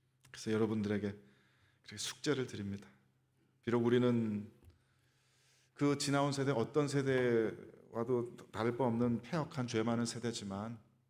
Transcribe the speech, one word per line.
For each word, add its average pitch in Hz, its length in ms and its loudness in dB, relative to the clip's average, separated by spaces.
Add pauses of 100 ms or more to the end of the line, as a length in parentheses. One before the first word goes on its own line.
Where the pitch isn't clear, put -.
(300)
그래서 - 220 -6
여러분들에게 104 580 0
그렇게 - 840 -20
숙제를 127 500 -4
드립니다. 101 420 -8 (760)
비록 117 200 2
우리는 117 640 2 (1300)
그 143 240 2
지나온 143 340 2
세대, 139 200 0
어떤 131 360 2
세대와도 120 1500 0 (160)
다를 117 240 0
바 131 100 2
없는 117 360 0
패역한 139 440 -4
죄 117 160 0
많은 117 240 0
세대지만, 110 720 -6 (320)